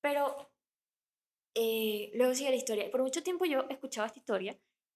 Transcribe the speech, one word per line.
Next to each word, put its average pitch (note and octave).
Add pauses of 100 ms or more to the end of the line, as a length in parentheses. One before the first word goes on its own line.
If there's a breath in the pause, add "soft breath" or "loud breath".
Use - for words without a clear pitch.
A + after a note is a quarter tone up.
Pero, C#4+ (1040)
eh, A3
luego B3+
sigue C4+
la C4
historia. A3
Por B3+
mucho C4
tiempo F4+
yo C4+
escuchaba A#3+
esta A3
historia G3+ (360)